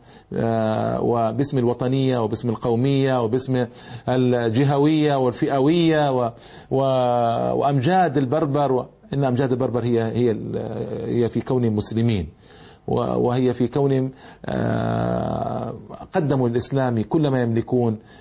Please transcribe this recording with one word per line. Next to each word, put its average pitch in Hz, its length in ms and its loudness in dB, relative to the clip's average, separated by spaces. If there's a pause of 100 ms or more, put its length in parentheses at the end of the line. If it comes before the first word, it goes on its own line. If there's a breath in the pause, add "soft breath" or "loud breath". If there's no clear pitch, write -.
(320 loud breath)
آه، 113 720 0
وباسم 117 560 0
الوطنية 127 600 0
وباسم 110 300 -2
القومية 127 760 2
وباسم 127 440 0 (420 loud breath)
الجهوية 139 1080 2
والفئوية 139 960 2
و-، 120 200 0 (380 loud breath)
و-، 131 60 0 (760)
وأمجاد 143 640 2
البربر 143 540 0
و-، 127 140 0 (280)
إن 139 100 0
أمجاد 123 280 2
البربر 120 320 0
هي، 117 180 2
هي 113 280 2
ال-، 113 260 -4 (520)
هي 117 200 0
في 117 120 -4
كونهم 120 360 0
مسلمين، 107 520 0 (600 loud breath)
و-، 127 120 0
وهي 123 520 0
في 120 140 0
كونهم، 135 440 0 (360 loud breath)
آه، 120 1300 -2 (380)
قدموا 135 360 0
للإسلام 120 540 0
كل 151 260 0
ما 131 140 0
يملكون 117 560 0 (220 loud breath)